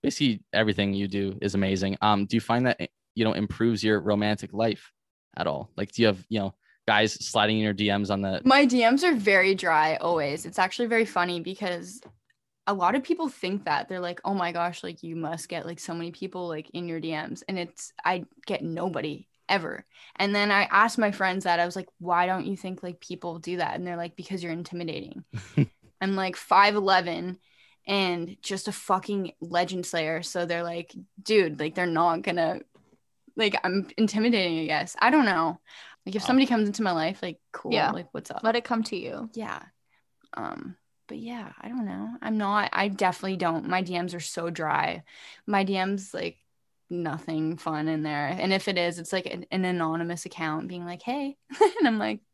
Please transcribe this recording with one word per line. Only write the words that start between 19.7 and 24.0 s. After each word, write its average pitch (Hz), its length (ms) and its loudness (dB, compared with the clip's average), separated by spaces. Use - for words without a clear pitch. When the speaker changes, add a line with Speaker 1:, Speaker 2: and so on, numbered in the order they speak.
Speaker 2:
And 202 160 0
then 208 200 2
I 202 180 6
asked 220 280 6
my 208 120 4
friends 190 340 0
that. 175 140 4
I 170 80 4
was 175 80 -6
like, 185 140 -8
"Why 175 280 2
don't 185 200 0
you 196 100 -4
think, 185 260 -10
like, 180 180 -10
people 175 400 -10
do 170 160 -4
that?" 175 180 -2
And 180 120 -6
they're 175 100 -6
like, 170 180 -8